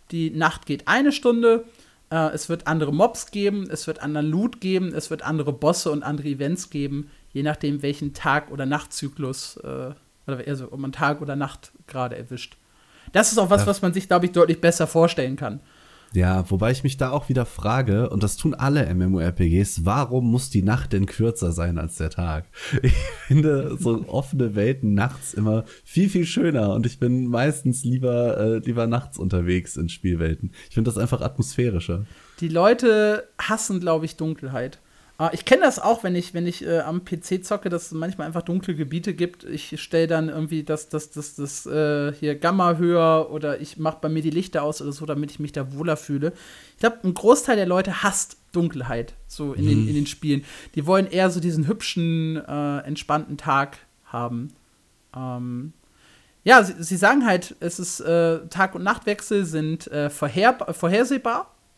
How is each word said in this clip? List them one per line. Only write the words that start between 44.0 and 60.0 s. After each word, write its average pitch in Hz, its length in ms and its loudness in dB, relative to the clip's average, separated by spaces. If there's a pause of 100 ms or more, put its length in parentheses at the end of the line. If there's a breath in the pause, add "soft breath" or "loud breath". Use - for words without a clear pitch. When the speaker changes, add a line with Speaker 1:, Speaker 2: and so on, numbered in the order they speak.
Speaker 1:
mir 156 140 -2
die 160 80 -2
Lichter 170 320 -2
aus 151 180 -4
oder 143 120 -6
so, 139 120 -12
damit 147 260 -4
ich - 80 -20
mich 147 140 -6
da 139 220 -6
wohler 156 240 -2
fühle. 147 340 -4 (400 loud breath)
Ich - 80 -20
glaub, 233 240 0
ein 185 80 0
Großteil 226 440 4
der 196 100 2
Leute 180 360 0
hasst - 360 -2 (140)
Dunkelheit, 127 600 -2 (140)
so 147 260 -8
in 101 140 0
den, 110 160 4
Speaker 2:
Mhm. 110 60 0
Speaker 1:
in 147 60 0
den 147 120 0
Spielen. 143 360 -2 (320 loud breath)
Die 147 120 -2
wollen 190 200 4
eher 190 220 2
so 175 100 -2
diesen 160 300 0
hübschen, 165 680 -2
äh, 147 420 -4
entspannten 147 580 -4
Tag 143 400 -2 (300)
haben. 120 480 -6 (600)
Ähm, 127 600 -8 (720 soft breath)
ja, 233 200 10
sie, 175 180 -8
sie 185 140 -4
sagen 240 300 4
halt, 180 340 0
es 170 180 -6
ist, 175 220 -8
äh, 165 480 0
Tag- 190 260 0
und 175 100 -8
Nachtwechsel 208 600 -2
sind, 156 440 -4
äh, 147 200 -2